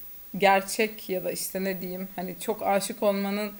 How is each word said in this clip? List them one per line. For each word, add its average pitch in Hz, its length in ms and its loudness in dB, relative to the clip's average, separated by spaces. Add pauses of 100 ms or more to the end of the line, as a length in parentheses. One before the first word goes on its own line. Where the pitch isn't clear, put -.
(380)
gerçek 196 720 4
ya 180 140 -2
da 180 80 -2
işte - 320 -4
ne 185 180 -2
diyeyim 185 340 -6
hani 180 260 -6
çok 214 220 -2
aşık 196 400 2
olmanın, 202 560 2